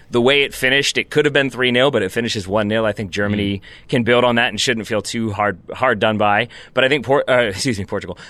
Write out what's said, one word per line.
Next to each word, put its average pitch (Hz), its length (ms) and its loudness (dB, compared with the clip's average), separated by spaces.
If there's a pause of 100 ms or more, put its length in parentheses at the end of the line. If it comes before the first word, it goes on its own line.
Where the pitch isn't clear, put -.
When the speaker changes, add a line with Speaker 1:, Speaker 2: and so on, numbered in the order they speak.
Speaker 1:
the 120 100 0
way 139 240 4
it 131 100 -4
finished, 135 440 0
it - 120 -4
could 151 140 2
have 147 100 2
been 139 160 2
three 123 220 0
nil, 127 200 4
but 110 120 0
it 92 80 -2
finishes 113 340 -4
one 101 220 0
nil. 110 180 0
I 104 60 0
think 101 180 -8
Germany 104 500 -2
Speaker 2:
Mm. - 280 -20
Speaker 1:
can 123 160 0
build 120 220 4
on 120 100 2
that 117 140 2
and 101 100 -6
shouldn't 113 280 -2
feel 107 140 -2
too 113 300 -6
hard, 101 280 -2 (140)
hard 123 260 0
done 110 180 2
by. 104 320 2 (240)
But 127 100 2
I 131 60 2
think, 135 160 0
Por-, 135 240 2
uh, 123 140 4
excuse 104 360 -2
me, 95 60 -8
Portugal, 92 320 -8 (120)